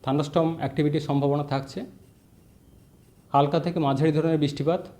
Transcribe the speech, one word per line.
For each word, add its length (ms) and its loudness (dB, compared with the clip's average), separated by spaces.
থান্ডারস্টর্ম 460 0
অ্যাক্টিভিটির 480 0
সম্ভাবনা 440 0
থাকছে। 280 -6
হালকা 320 4
থেকে 220 -2
মাঝারি 300 2
ধরনের 260 2
বৃষ্টিপাত 400 0